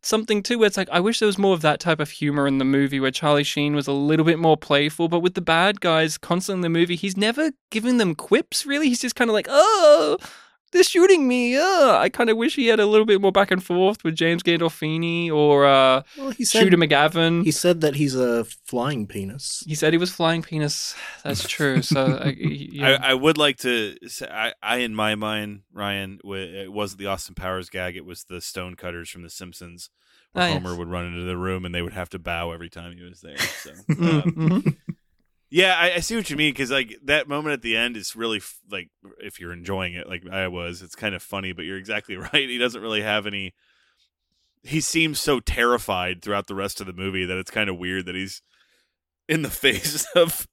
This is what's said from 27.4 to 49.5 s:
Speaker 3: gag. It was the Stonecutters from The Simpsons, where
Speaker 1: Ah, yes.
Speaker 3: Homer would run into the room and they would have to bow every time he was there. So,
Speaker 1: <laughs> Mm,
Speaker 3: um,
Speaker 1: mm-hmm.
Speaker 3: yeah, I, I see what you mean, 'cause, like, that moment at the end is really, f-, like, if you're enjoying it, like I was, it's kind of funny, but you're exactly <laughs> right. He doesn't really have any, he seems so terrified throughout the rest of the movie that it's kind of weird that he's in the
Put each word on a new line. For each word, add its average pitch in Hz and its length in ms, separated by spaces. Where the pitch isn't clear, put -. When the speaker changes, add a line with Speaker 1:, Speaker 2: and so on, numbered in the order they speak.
Speaker 3:
gag. 90 280
It 78 80
was 87 180
the 90 160
Stonecutters 87 720
from 87 140
The 82 60
Simpsons, 87 600
where 180 140
Speaker 1:
Ah, - 20
yes. 165 60
Speaker 3:
Homer 90 140
would 85 100
run 87 200
into 87 160
the 90 140
room 92 280
and 87 100
they 87 60
would 85 120
have 90 180
to 92 80
bow 85 320
every 85 180
time 87 280
he 87 60
was 87 160
there. 73 180
So, - 340
Speaker 1:
<laughs> - 180
Mm, 165 240
Speaker 3:
um, 147 80
Speaker 1:
mm-hmm. 165 380
Speaker 3:
yeah, 185 280
I, 175 180
I 175 40
see 190 160
what 208 140
you 147 80
mean, 151 160
'cause, 120 180
like, 127 320
that 143 240
moment 147 260
at 131 80
the 113 140
end 117 220
is - 180
really, 110 220
f-, - 200
like, 92 200
if - 200
you're 87 120
enjoying 90 440
it, 90 120
like 90 240
I 95 160
was, 87 340
it's 90 140
kind 104 180
of 87 80
funny, 95 300
but 85 140
you're 95 120
exactly 104 380
<laughs> 90 180
right. - 0
He 123 80
doesn't 120 240
really 107 200
have 104 260
any, 98 260
he 147 160
seems 160 400
so 131 220
terrified 101 800
throughout 101 260
the 98 80
rest 98 240
of 101 80
the 92 60
movie 92 320
that 90 120
it's 92 140
kind 107 180
of 90 80
weird 90 280
that 90 100
he's 95 260
in 160 140
the 135 80